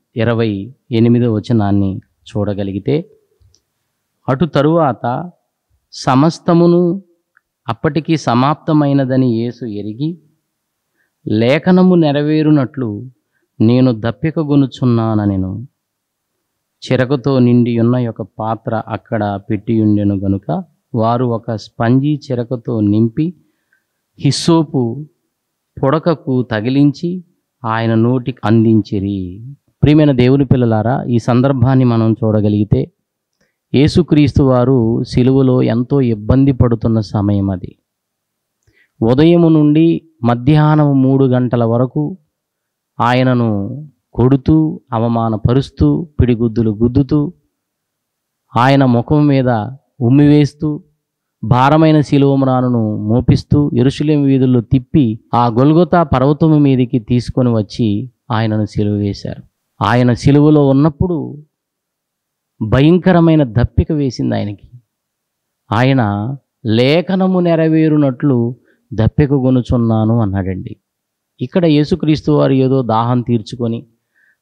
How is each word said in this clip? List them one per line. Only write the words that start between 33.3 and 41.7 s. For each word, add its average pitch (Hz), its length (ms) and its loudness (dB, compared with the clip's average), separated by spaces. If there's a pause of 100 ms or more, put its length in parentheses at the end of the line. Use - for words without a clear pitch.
యేసుక్రీస్తు 147 680 2
వారు 123 600 2
సిలువలో 127 580 2
ఎంతో 123 400 -2
ఇబ్బంది 120 500 0
పడుతున్న 117 480 0
సమయం 101 500 -2
అది. 92 260 -10 (1300)
ఉదయము 160 480 4
నుండి 156 520 2 (220)
మధ్యాహ్నం 143 800 2
మూడు 135 240 2
గంటల 123 380 0
వరకు 127 540 -2 (840)